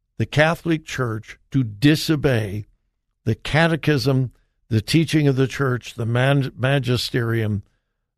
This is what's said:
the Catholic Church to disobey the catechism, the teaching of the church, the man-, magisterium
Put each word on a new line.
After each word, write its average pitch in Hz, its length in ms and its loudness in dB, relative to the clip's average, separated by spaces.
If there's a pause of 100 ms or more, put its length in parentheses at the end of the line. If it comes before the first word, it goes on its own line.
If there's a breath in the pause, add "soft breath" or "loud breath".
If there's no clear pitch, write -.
(180)
the 113 80 0
Catholic 160 580 0
Church 113 540 -8 (120)
to 135 140 2
disobey 113 1000 0 (580)
the 110 100 0
catechism, 139 1000 0 (360)
the 110 140 0
teaching 156 440 2
of 139 100 2
the 131 100 2
church, 127 480 -4
the 117 100 -6
man-, 131 500 0
magisterium 117 1080 -2 (560)